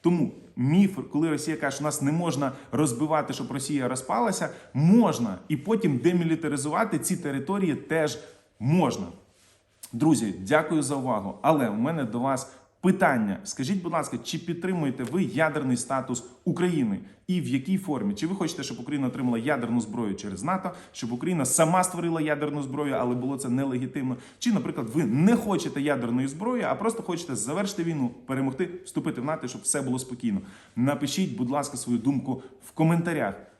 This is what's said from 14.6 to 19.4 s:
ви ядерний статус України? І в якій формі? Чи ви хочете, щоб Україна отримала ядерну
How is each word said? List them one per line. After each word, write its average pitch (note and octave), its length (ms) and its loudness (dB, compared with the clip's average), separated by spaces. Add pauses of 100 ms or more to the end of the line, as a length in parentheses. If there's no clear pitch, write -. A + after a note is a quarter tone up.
ви D#3+ 200 0
ядерний C#3 540 2
статус B2+ 460 -4 (220)
України? D3+ 540 0 (280)
І F3+ 140 0
в B2 60 -4
якій C#3 300 0
формі? A#2+ 360 -2
Чи D#3+ 140 -4
ви F#3+ 80 -2
хочете, - 280 -4
щоб A#2+ 160 -8
Україна C3+ 280 -2
отримала B2 300 0
ядерну A#2+ 440 0